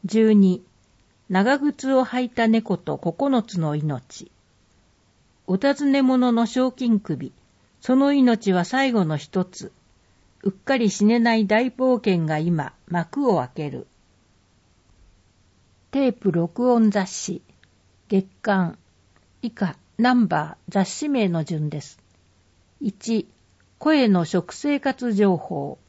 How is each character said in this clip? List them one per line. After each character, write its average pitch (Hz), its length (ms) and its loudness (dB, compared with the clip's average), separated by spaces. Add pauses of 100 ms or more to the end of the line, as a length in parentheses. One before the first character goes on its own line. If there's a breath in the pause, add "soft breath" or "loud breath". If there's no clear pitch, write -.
十 220 280 4
二、 190 300 4 (640)
長 214 300 2
靴 277 340 -2
を 262 100 4
履 254 200 -4
い 240 80 -6
た 226 160 0
猫 220 300 0
と 143 200 -8
九 254 460 -2
つ 190 160 -6
の 151 160 -2
命。 147 560 -8 (1120)
お 190 120 -2
尋 277 340 0
ね 277 100 2
者 254 300 2
の 233 140 2
賞 254 260 -2
金 233 280 0
首。 139 320 -8 (480)
そ - 160 0
の 277 160 2
命 240 420 2
は 175 120 0
最 262 260 -2
後 208 140 2
の 156 120 -2
一 180 280 -4
つ。 - 260 -18 (720)
う 202 60 0
っ - 20 -6
か - 260 -4
り 226 120 2
死 202 160 -2
ね 233 140 4
な 233 160 2
い 214 120 0
大 233 240 2
冒 254 260 0
険 175 280 0
が 156 120 -2
今、 156 360 -2 (140)
幕 196 440 -2
を 180 60 2
開 127 180 -4
け 147 140 -6
る。 - 180 -12 (2000)
テ 269 180 2
ー 233 40 -4
プ 196 180 -2
録 170 400 0
音 226 200 4
雑 196 180 -2
誌。 - 320 -10 (680)
月 190 180 0 (140)
刊。 185 360 -2 (640)
以 233 100 -6
下、 175 260 -6 (200)
ナ 247 160 2
ン 240 140 4
バ 156 300 -4 (100)
ー、 - 40 -16
雑 190 180 0
誌 - 200 -8
名 233 200 0
の 165 160 -2
順 151 240 -4
で 147 100 -8
す。 - 200 -20 (840)
一、 226 460 -4 (520)
声 294 280 2
の 180 180 4
食 175 280 -4
生 285 260 -4
活 247 340 -4
情 196 240 2
報。 143 520 -10